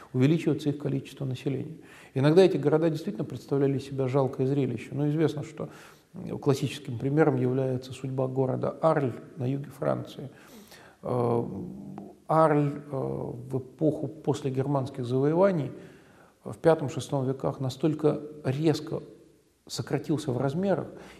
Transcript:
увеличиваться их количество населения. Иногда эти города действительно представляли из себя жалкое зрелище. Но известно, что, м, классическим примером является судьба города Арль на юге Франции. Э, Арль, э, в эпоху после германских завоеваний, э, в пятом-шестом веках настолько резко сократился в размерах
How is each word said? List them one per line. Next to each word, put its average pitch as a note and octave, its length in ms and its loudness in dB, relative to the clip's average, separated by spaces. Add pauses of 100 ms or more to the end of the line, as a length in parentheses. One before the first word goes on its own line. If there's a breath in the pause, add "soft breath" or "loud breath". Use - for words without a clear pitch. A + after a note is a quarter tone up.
(140 loud breath)
увеличиваться D3 560 2
их C#3+ 80 0
количество C3+ 460 -6
населения. B2+ 540 -6 (360 loud breath)
Иногда D#3 300 8
эти F3+ 140 6
города D3+ 320 4
действительно D3+ 360 -4
представляли C#3 520 0
из A#2+ 80 -6
себя C3+ 220 -2
жалкое C3 400 2
зрелище. B2+ 440 0
Но C#3 160 0
известно, D3 360 0
что, - 260 -10 (440 loud breath)
м, A#2 260 -8
классическим C3 580 0
примером C#3 400 2
является B2+ 560 -2
судьба C3 340 -4
города C3 540 0
Арль D3+ 320 2 (240)
на B2 80 -4
юге C#3 240 -4
Франции. C3 600 -4 (760 loud breath)
Э, A#2+ 420 0 (840)
Арль, D3 540 4 (100)
э, - 0 -
в C3+ 680 -4
эпоху C#3+ 500 -2
после - 440 -2
германских C3 540 -2
завоеваний, D3+ 680 4 (720 loud breath)
э, B2 80 -10
в - 60 -12
пятом-шестом C#3+ 680 2
веках C3+ 340 -2
настолько D3 640 0 (220)
резко C#3+ 580 0 (640)
сократился C#3 640 -4
в A#2+ 60 0
размерах C#3+ 500 0 (320 loud breath)